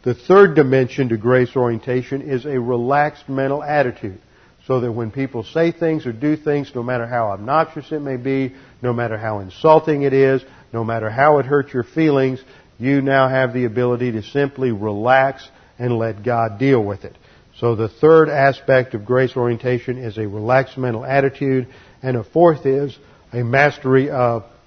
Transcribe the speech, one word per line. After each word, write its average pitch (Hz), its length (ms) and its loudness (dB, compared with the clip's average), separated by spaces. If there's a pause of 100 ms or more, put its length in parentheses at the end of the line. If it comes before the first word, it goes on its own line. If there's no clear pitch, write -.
The 123 120 -2
third 185 420 4
dimension 131 540 2
to 113 60 0
grace 123 380 0
orientation 123 680 -4
is 131 220 -6
a 143 140 -4
relaxed 123 680 -2
mental 135 340 -4
attitude, 127 560 -4 (480)
so 131 140 0
that 120 100 -4
when 113 220 -6
people 127 320 -6
say 165 260 0
things 160 360 -4
or 120 60 -6
do 147 240 -2
things, 147 380 -4
no 123 80 -6
matter 120 240 -4
how 117 220 -2
obnoxious 139 640 -4
it 151 100 -6
may 135 140 -6
be, 135 360 -4 (300)
no 123 100 0
matter 117 240 -4
how 107 220 -6
insulting 151 640 2
it 139 100 0
is, 135 300 4 (300)
no 113 100 -6
matter 110 260 -4
how 139 300 4
it 127 80 -2
hurts 139 260 0
your 123 120 -2
feelings, 135 580 0 (380)
you 139 200 2
now 135 280 2
have 127 260 0
the 123 100 -2
ability 123 460 -2
to 110 140 -6
simply 139 480 -2
relax 110 760 0 (300)
and 120 180 -2
let 110 280 -6
God 113 340 -2
deal 131 240 2
with 101 220 -6
it. - 100 -18 (440)
So 117 180 0
the 110 120 -4
third 156 400 6
aspect 135 680 2
of 104 100 -8
grace 127 320 0
orientation 123 640 -2
is 110 200 -10
a 107 80 -4
relaxed 113 500 -2
mental 123 280 -6
attitude, 135 640 -2 (340)
and 131 140 -4
a 110 80 -4
fourth 160 420 2
is 135 320 -2 (340)
a 120 120 -4
mastery 131 680 2
of 120 320 -2 (240)